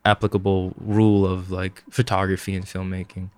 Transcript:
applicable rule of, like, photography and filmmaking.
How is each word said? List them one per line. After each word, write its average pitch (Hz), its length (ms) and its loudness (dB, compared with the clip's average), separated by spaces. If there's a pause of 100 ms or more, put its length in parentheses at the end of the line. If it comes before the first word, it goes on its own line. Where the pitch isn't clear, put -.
applicable 98 760 2
rule 104 480 4
of, 92 240 -4
like, 92 400 -6
photography 95 640 -2
and 92 100 -4
filmmaking. 92 720 -8